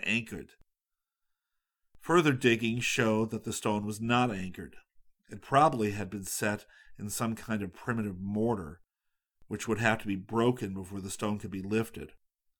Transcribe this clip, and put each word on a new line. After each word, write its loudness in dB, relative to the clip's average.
anchored." -4
Further 6
digging 4
showed 2
that -6
the -6
stone -2
was -6
not 2
anchored. -8
It -12
probably 4
had -4
been -8
set -2
in -8
some -2
kind -4
of -6
primitive -4
mortar, -2
which -6
would 0
have 2
to -8
be 0
broken 0
before -10
the -8
stone -2
could -10
be -6
lifted. -2